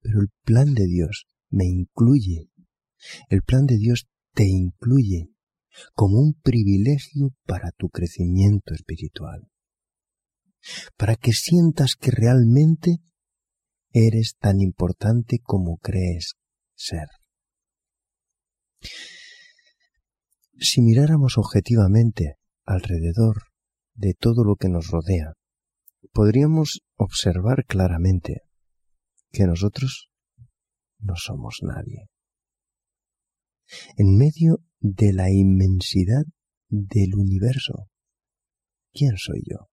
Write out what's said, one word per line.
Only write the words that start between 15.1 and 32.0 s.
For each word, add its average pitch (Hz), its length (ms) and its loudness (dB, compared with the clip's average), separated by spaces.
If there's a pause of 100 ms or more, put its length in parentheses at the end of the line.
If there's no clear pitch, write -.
como 87 360 -4
crees 87 560 -6 (400)
ser. 78 340 -12 (3500)
Si - 240 0
miráramos 135 560 4
objetivamente 104 1000 2 (280)
alrededor 90 800 -2 (500)
de 101 200 -4
todo 117 300 0
lo 104 120 2
que 95 120 -4
nos 85 200 -4
rodea, 82 460 -4 (760)
podríamos 143 720 2 (140)
observar 101 720 -2
claramente 90 760 -2 (880)
que 98 160 0
nosotros 98 640 -4 (880)
no 95 180 -8
somos - 460 -12
nadie. - 460 -12 (1900)